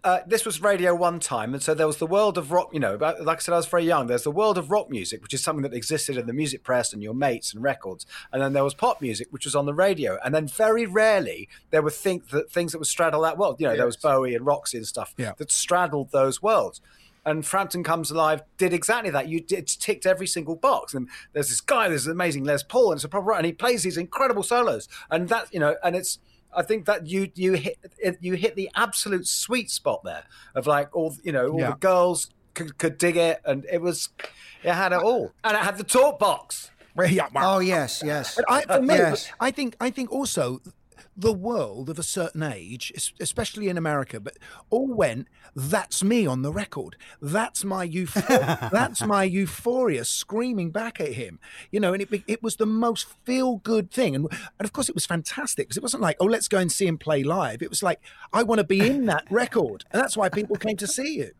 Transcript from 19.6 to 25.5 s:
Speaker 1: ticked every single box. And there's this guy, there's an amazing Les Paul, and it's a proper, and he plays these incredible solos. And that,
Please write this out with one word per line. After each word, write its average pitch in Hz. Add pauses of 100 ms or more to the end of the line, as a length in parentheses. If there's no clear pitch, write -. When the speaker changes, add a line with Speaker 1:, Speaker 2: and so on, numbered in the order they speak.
Speaker 1:
ticked -
every 185
single 165
box. -
And 127 (240)
there's 147
this -
guy, 233
there's 143
an 160
amazing 165
Les 143
Paul, 233
and 151
it's 135
a 151
proper, 196
and 170
he 170
plays 240
these 170
incredible 202
solos. 226 (240)
And 175
that, 226